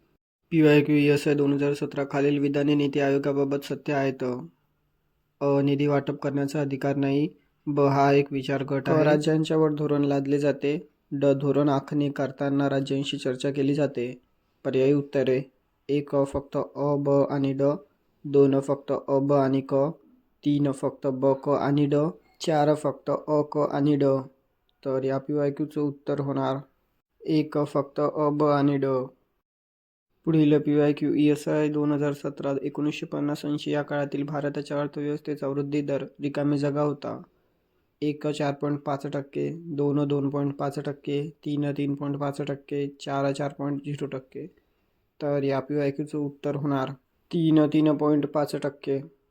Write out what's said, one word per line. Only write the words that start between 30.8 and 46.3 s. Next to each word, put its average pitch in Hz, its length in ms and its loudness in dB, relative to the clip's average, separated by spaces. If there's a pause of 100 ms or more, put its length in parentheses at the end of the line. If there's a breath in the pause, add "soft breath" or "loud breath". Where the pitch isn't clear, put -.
ईएसआय 151 540 2
दोन 147 240 0
हजार 143 200 0
सतरा 139 400 -6 (100)
एकोणीसशे 147 440 -4
पन्नास 147 380 -4
ऐंशी 147 260 -4
या 147 120 -2
काळातील 143 400 -4
भारताच्या 143 580 -4
अर्थव्यवस्थेचा 147 640 -6
वृद्धी 143 340 -4
दर 143 240 -4 (160)
रिकामी 143 380 0
जागा 147 240 -2
होता. 147 380 -4 (840)
एक 147 240 -4
चार 147 260 -2
पॉइंट 147 280 -4
पाच 143 260 -6
टक्के, 143 420 -6 (280)
दोन 143 320 0
दोन 143 220 0
पॉइंट 143 240 -2
पाच 143 240 -6
टक्के, 143 440 -6 (220)
तीन 147 280 -2
तीन 143 220 -2
पॉइंट 143 220 -6
पाच 143 240 -4
टक्के, 143 460 -6 (140)
चार 139 320 -2
चार 143 260 -4
पॉइंट 143 260 -6
झिरो 143 220 -8
टक्के. 139 400 -12 (760)
तर 143 220 -2
या 135 180 0
पीवायक्यूचं 147 580 -4
उत्तर 143 380 -6